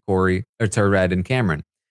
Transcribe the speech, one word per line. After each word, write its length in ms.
Corey, 380
or 80
to 180
Red 260
and 140
Cameron. 380